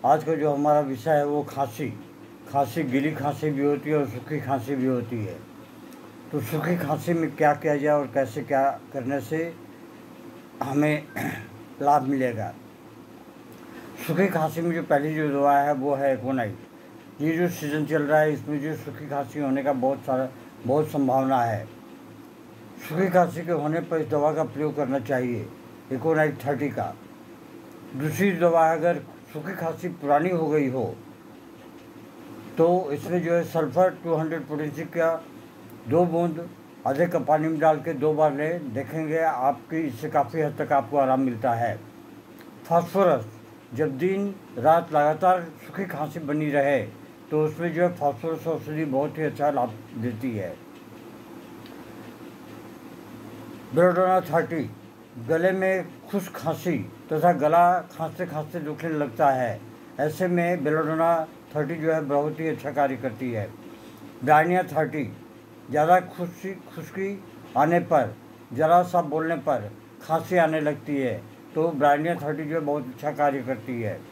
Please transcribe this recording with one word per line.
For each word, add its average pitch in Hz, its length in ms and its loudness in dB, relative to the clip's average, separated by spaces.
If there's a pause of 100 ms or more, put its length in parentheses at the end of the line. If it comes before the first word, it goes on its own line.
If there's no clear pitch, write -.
आज 151 180 6
का 160 120 0
जो 147 160 2
हमारा 147 280 4
विषय 135 320 -2
है 147 140 4
वो 147 180 0
खांसी। 139 440 -4 (640)
खांसी 143 340 0
गीली 139 280 0
खांसी 147 380 -2
भी 139 140 0
होती 147 260 0
है 151 80 2
और 139 100 2
सूखी 127 320 -6
खांसी 131 360 -2
भी 127 100 0
होती 120 320 0
है। 95 180 -6 (960)
तो 147 100 -2
सूखी 160 360 0
खांसी 156 360 -2
में 160 220 0
क्या 147 200 6
किया 147 220 0
जाए 147 160 2
और 143 200 2
कैसे 131 300 0
क्या 135 200 2 (300)
करने 135 280 -4
से 160 220 -4 (1200)
हमें 151 400 0 (140)
<clears throat> - 640 -8
लाभ 143 260 4
मिलेगा? 120 440 0 (1600)
सूखी 180 220 2
खांसी 165 320 0
में 170 140 0
जो 165 80 -2
पहली 151 320 2
जो 151 140 0
दवा 143 300 4
है 147 160 2
वो 135 200 0
है 135 180 2
एकोनाइट। - 1080 -6
ये 160 160 2
जो 175 140 2
सीजन 151 340 -2
चल 147 180 0
रहा 151 160 4
है 151 140 4
इसमें 139 280 -4
जो 151 160 -4
सूखी 147 320 -12
खांसी 139 300 -6
होने 135 240 0
का 143 120 2
बहुत 131 300 0
सारा, 131 240 0 (360)
बहुत 151 260 2
संभावना 131 520 2
है। 113 220 -2 (1200)
सूखी 185 200 0
खांसी 175 360 2
के 170 80 -2
होने 156 280 0
पर 165 200 -2
इस 117 80 -4
दवा 151 240 2
का 156 120 0
प्रयोग 143 300 -4
करना 139 260 0
चाहिए, 123 460 -2 (440)
एकोनाइट 156 480 2
थर्टी 139 300 -2
का। 110 140 -4 (1120)
दूसरी 156 360 2
दवा 165 360 6
है, 165 100 4
अगर 160 220 2 (340)
सूखी 156 220 -8
खांसी 165 360 -6
पुरानी 147 380 2
हो 160 180 0
गई 143 220 2
हो 123 140 -2 (1700)
तो 170 340 4
इसमें 170 320 -2
जो 170 100 2
है 170 100 2
सल्फर 160 460 2 (140)
टू 165 120 0
हंड्रेड 156 320 -2
पोटेंशियम 151 400 -6
का 165 240 0 (800)
दो 165 160 4
बूंद 170 420 -2 (400)
आधे 143 200 2
कप 165 200 -2
पानी 156 200 4
में 160 120 -2
डाल 156 200 4
के 156 160 -6
दो 147 180 2
बार 151 220 4
लें, 151 380 -4
देखेंगे 156 460 -4
आपकी 143 600 0
इससे 147 280 -6
काफ़ी 151 320 0
हद 147 180 0
तक 139 140 -2
आपको 139 240 2
आराम 131 240 4
मिलता 123 320 0
है। 117 220 -2 (920)
Phosphorus, 170 600 4 (480)
जब 135 240 -2
दिन 190 360 0 (240)
रात 156 360 4
लगातार 156 540 4 (180)
सूखी 185 220 -8
खांसी 151 340 -6
बनी 151 300 -2
रहे 139 300 4 (500)
तो 156 140 2
उसमें 160 280 -4
जो 170 100 2
है 175 120 2
phosphorus 160 520 -2
औषधि 156 400 -4
बहुत 139 300 -2
ही 156 60 -2
अच्छा 147 280 0
लाभ 123 220 -2 (240)
देती 117 400 -4
है। 90 180 -6 (3250)
Belladonna 185 460 6
thirty, 156 480 -2 (580)
गले 165 240 4
में 190 560 -2
खुश्क 196 280 -4
खांसी 160 420 -2 (340)
तथा 160 220 4
गला 156 320 6 (260)
खांसते 160 340 -6
खांसते 156 340 -8
दुखने 151 300 -6
लगता 143 420 2
है, 127 280 0 (400)
ऐसे 156 280 0
में 175 360 2
बेलाडोना 160 520 2 (400)
थर्टी 151 200 -2
जो 160 180 0
है 160 80 2
बहुत 147 380 0
ही 160 80 -2
अच्छा 151 240 -4
कार्य 135 260 2
करती 123 340 -6
है। 107 160 -4 (760)
ब्रायनिया 160 420 6
थर्टी, 147 380 -2 (640)
ज़्यादा 156 300 6
खुशी, 180 540 -8 (140)
खुशकी 196 560 -8 (340)
आने 165 240 6
पर, 123 340 2 (380)
जरा 156 300 6
सा 175 200 2
बोलने 160 340 -2
पर 120 320 -2 (340)
खांसी 160 340 0
आने 160 240 4
लगती 147 360 -2
है, 127 160 0 (420)
तो 160 140 2
ब्रायनिया 147 460 2
थर्टी 151 280 -6
जो 156 120 -4
है 165 60 0
बहुत 147 260 -2
अच्छा 147 240 -6
कार्य 139 320 2
करती 120 380 -4
है। 98 180 -4 (120)